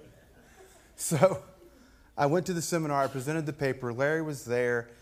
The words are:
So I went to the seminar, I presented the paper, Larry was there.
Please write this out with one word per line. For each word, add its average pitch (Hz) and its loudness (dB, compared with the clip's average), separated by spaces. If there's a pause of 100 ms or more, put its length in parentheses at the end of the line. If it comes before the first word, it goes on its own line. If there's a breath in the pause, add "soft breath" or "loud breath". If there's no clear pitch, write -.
(960 loud breath)
So 170 2 (760 loud breath)
I 143 4
went 170 2
to 185 -4
the 170 -2
seminar, 147 0
I 131 2
presented 143 -4
the 147 -6
paper, 127 -2
Larry 143 0
was 147 -8
there. 120 0 (100)